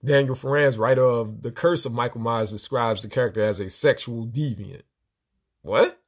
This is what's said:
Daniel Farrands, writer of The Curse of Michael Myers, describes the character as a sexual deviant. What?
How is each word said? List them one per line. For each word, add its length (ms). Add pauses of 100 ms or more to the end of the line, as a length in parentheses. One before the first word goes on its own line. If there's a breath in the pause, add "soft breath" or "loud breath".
Daniel 320
Farrands, 440
writer 240
of 400
The 80
Curse 340
of 80
Michael 280
Myers, 300
describes 520
the 60
character 320
as 180
a 100
sexual 560
deviant. 580 (760)
What? 460